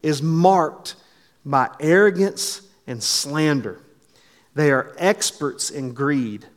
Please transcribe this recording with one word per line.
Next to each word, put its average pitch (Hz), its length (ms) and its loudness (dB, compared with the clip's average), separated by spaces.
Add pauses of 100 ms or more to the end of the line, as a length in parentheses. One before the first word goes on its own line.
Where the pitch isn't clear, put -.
is 147 220 -2
marked 165 720 2 (500)
by 139 260 0 (100)
arrogance 190 800 2 (240)
and 117 160 -10
slander. 143 760 -2 (760)
They 147 160 2
are 131 260 0
experts 170 760 -4
in 131 220 -10
greed. 127 540 -4 (100)